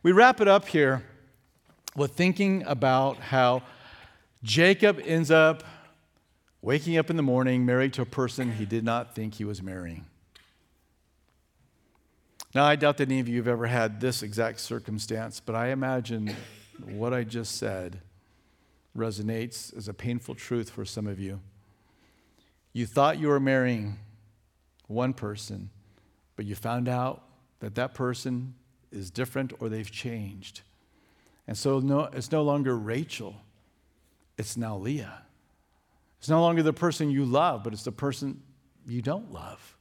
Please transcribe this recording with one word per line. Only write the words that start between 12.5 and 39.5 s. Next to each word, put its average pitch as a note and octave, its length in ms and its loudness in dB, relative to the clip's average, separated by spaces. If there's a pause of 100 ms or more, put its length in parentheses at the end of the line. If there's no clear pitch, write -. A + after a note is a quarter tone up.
Now, C#3 100 6
I D3 100 8
doubt D3 220 4
that C3+ 140 0
any C3 100 2
of A#2+ 80 -4
you A#2+ 80 -2
have A#2+ 120 0
ever A#2+ 180 0
had A2+ 340 0
this B2 220 -2
exact A2+ 380 -4
circumstance, A2 800 -8
but A2+ 140 -6
I A#2 140 -2
imagine A#2 680 -4 (520)
what G#2+ 260 -4
I B2 100 -2
just A2+ 360 -8
said F#2 420 -8 (960)
resonates A2+ 800 -6
as G#2 120 -12
a G#2 40 -10
painful A#2+ 420 -8
truth A#2 360 -6
for G#2 160 -10
some G#2 200 -8
of G2 140 -8
you. F#2+ 200 -10 (1300)
You A#2 140 -4
thought D3 320 2
you D3+ 100 0
were C#3+ 120 4
marrying B2 580 0 (880)
one B2 260 -2
person, G#2 560 -10 (680)
but G#2 120 -8
you G2+ 80 -8
found A#2+ 340 -4
out B2+ 360 -4 (360)
that G#2+ 140 -10
that B2 180 -2
person B2 640 -4 (360)
is F#2+ 200 -10
different B2+ 500 -6
or A#2 80 -6
they've G#2+ 220 -8
changed. G#2 720 -10 (840)
And A2 120 -8
so C3+ 220 0
no, C#3 240 2
it's - 280 -8
no D#3 100 2
longer C#3+ 320 0
Rachel. A2+ 600 -6 (1040)
It's A2 180 -8
now A2 220 -6
Leah. A2 460 -8 (960)
It's D3 100 -8
no D#3+ 100 6
longer E3+ 220 4
the D3+ 100 4
person D#3 380 0
you C#3 160 2
love, C3+ 360 2
but A2 120 -8
it's G#2+ 100 -12
the A2+ 80 -6
person C#3 480 -6 (460)
you A#2+ 160 -6
don't F#3+ 280 -6
love. - 500 -16